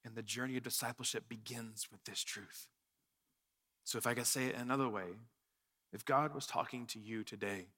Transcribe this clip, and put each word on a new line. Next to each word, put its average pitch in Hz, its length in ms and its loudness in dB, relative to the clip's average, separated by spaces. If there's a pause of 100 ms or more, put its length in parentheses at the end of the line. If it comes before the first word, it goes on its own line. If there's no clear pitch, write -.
And 110 100 -12
the 113 80 -4
journey 123 340 0
of 123 60 0
discipleship 120 640 0
begins 113 640 -6
with 101 140 -20
this - 180 -4
truth. - 460 -8 (1120)
So - 160 0
if 110 80 0
I 120 80 4
could 120 120 2
say 131 200 4
it 127 80 2
another 127 340 4
way, 95 300 -2 (760)
if - 120 -8
God 147 320 6
was 139 100 -4
talking - 400 0
to 113 140 -6
you 107 240 -4
today 101 420 -2 (120)